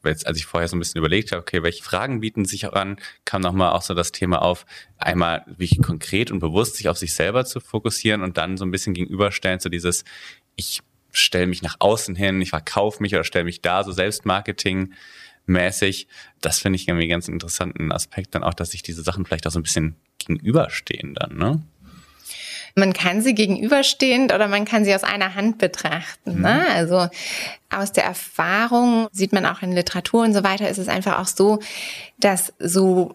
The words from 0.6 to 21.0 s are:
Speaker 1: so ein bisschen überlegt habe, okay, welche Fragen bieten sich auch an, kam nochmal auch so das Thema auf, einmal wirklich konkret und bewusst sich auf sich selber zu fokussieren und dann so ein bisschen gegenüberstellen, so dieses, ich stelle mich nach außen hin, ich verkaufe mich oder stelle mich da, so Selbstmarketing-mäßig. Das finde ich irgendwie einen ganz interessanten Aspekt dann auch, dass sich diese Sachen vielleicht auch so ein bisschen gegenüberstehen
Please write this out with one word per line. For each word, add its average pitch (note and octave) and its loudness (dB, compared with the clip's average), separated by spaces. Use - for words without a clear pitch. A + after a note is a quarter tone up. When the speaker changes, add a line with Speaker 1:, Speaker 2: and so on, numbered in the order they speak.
Speaker 1:
so F2+ -4
ein F2 0
bisschen E2 -4
überlegt E2+ 0
habe, F2 -6
okay, F2 -4
welche F2 -2
Fragen A#2 -4
bieten G#2+ -2
sich G2+ -6
auch - -10
an, G2 -2
kam G2 -2
nochmal F2+ 2
auch E2+ 0
so - -6
das E2+ 0
Thema F2 0
auf, F2 0
einmal E2+ 0
wirklich - 2
konkret F#2+ 0
und G2 -4
bewusst E2+ 0
sich F#2 -2
auf F2 -2
sich F2 -6
selber A2+ 0
zu - -10
fokussieren G#2+ -2
und F#2 -4
dann F2 -2
so F#2+ -4
ein F2+ -2
bisschen F#2+ -2
gegenüberstellen, F#2 -2
so - -6
dieses, F2 -2
ich - -8
stelle - 2
mich F2+ -4
nach F2 -8
außen G2+ 2
hin, F#2+ 0
ich F2+ -2
verkaufe G#2 -2
mich G2+ -2
oder E2 2
stelle F2 0
mich F2 -8
da, F2+ 0
so F#2+ -6
Selbstmarketing-mäßig. F#2+ -2
Das - -2
finde F#2+ 2
ich F2+ -4
irgendwie E2+ 0
einen E2 0
ganz E2+ -2
interessanten E2+ -4
Aspekt - -6
dann E2+ -2
auch, F2 0
dass F2 -6
sich E2+ -12
diese E2 -12
Sachen F2+ -2
vielleicht D#2+ -4
auch D#2 -2
so E2 0
ein D#2 -4
bisschen D#2 0
gegenüberstehen - -2